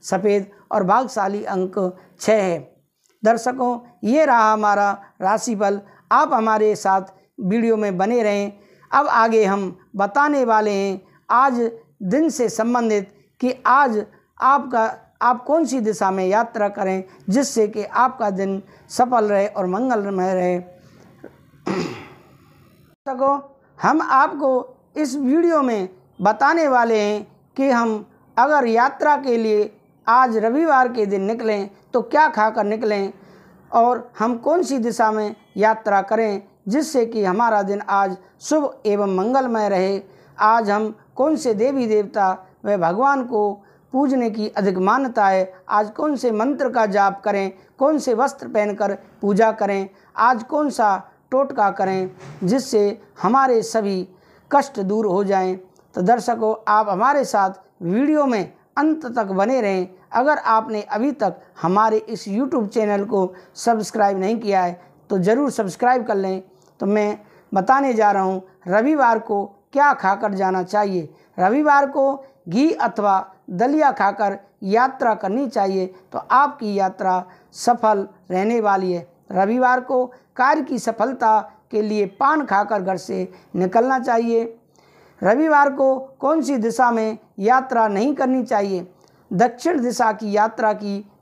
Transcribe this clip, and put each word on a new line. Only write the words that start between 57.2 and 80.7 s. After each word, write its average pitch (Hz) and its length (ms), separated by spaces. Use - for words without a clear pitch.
साथ 196 240
वीडियो 277 440
में 226 280
अंत 311 280
तक 233 200
बने 196 360
रहें। 190 260
अगर 277 260
आपने 220 440
अभी 220 300
तक 202 240
हमारे 214 360
इस 214 320
YouTube 240 380
चैनल 208 380
को 190 280
सब्सक्राइब 208 640
नहीं 208 200
किया 196 240
है 175 180
तो 196 80
ज़रूर 226 340
सब्सक्राइब 240 540
कर 226 100
लें। 190 280
तो - 60
मैं 208 340
बताने 262 400
जा 214 180
रहा 196 120
हूँ 190 180
रविवार 233 520
को 208 260
क्या - 480
खाकर 202 400
जाना 190 300
चाहिए। 185 460
रविवार 277 480
को 277 380
घी 262 220
अथवा 190 640
दलिया 269 420
खाकर 202 480
यात्रा 240 520
करनी 208 320
चाहिए, 190 380
तो - 80
आपकी 247 480
यात्रा 190 460
सफल 214 560
रहने 214 300
वाली 190 320
है। 175 140
रविवार 247 480
को 254 260
कार्य 294 260
की 262 180